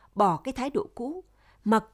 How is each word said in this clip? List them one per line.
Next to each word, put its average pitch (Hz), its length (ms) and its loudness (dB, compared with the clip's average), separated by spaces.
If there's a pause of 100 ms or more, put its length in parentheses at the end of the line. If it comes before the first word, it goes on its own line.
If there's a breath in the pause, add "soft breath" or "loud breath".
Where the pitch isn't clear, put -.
(160 soft breath)
bỏ 190 220 4
cái 262 160 -8
thái 262 160 -4
độ - 260 -2
cũ, 302 280 -8 (400 soft breath)
mặc 220 300 2